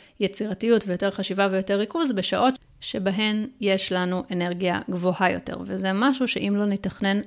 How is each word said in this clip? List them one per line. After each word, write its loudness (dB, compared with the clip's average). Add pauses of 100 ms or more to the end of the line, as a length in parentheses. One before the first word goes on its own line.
(200)
יצירתיות 2
ויותר 0
חשיבה 0
ויותר 2
ריכוז 0
בשעות 2 (220)
שבהן -2 (140)
יש 0
לנו 0
אנרגיה 0 (100)
גבוהה 2
יותר, -6 (100)
וזה -4
משהו 2
שאם -2
לא 2
נתכנן 0